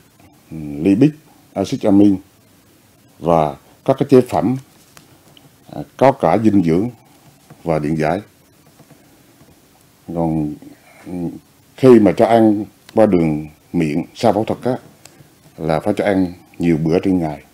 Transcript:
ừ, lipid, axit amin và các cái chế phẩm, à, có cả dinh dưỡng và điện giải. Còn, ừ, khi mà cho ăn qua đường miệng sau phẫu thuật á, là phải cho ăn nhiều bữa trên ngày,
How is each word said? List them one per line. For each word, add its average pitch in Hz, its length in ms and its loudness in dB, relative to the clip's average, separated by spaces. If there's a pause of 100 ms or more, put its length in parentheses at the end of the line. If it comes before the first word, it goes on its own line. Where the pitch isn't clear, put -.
(520)
ừ, 80 60 -14 (240)
lipid, 101 280 2 (440)
axit 98 300 -6
amin 101 320 4 (1040)
và 78 360 0 (300)
các 135 140 0
cái 143 100 -4
chế 127 120 6
phẩm, 107 360 -2 (1120)
à, - 100 -14 (160)
có 127 140 4
cả 85 320 0
dinh 101 200 2
dưỡng 87 260 0 (760)
và 80 160 -4
điện 76 180 -4
giải. 80 240 -4 (1900)
Còn, 80 380 -4 (540)
ừ, 90 60 -14 (640)
khi 127 220 8
mà 101 120 4
cho 113 140 2
ăn 107 400 2 (300)
qua 110 100 4
đường 80 420 0 (260)
miệng 80 300 -4 (120)
sau 110 180 0
phẫu 107 100 -2
thuật 90 200 -8
á, 120 140 -4 (800)
là 80 220 -4
phải 104 180 -4
cho 95 80 -2
ăn 92 280 -2 (260)
nhiều 85 240 0
bữa 82 160 0
trên 92 200 -2
ngày, 76 240 -8 (100)